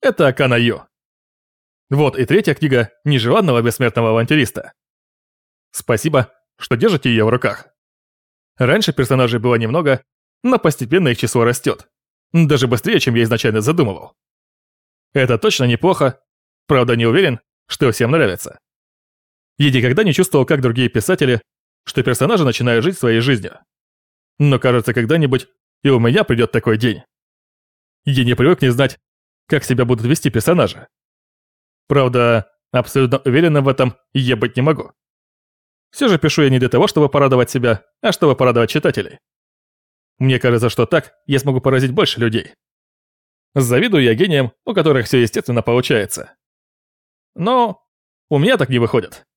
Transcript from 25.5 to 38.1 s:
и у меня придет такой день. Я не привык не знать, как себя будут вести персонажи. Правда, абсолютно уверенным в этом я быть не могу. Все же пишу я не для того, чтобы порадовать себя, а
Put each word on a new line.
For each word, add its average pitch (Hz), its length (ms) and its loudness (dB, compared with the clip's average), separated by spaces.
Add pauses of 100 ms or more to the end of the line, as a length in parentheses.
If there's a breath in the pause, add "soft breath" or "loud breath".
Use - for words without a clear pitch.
и 143 60 2
у 131 100 4
меня 117 260 2
придет 117 280 -2
такой 110 260 0
день. 113 240 -4 (1000)
Я 135 200 0
не 123 100 2
привык 151 280 2
не 135 80 2
знать, 131 280 0 (500)
как 147 160 -2
себя 127 200 0
будут 117 220 -2
вести 131 240 0
персонажи. 127 580 0 (1000)
Правда, 120 640 0 (200)
абсолютно 131 460 0
уверенным 147 460 0
в 135 40 0
этом 127 280 -2 (160)
я 127 240 -2
быть 117 200 -4
не 127 60 -2
могу. 151 300 -2 (960)
Все - 180 -2
же 185 100 2
пишу 156 240 0
я 139 80 4
не 131 80 2
для 123 100 0
того, 127 200 2
чтобы 151 200 0
порадовать 131 420 2
себя, 120 340 -2 (180)
а 214 100 0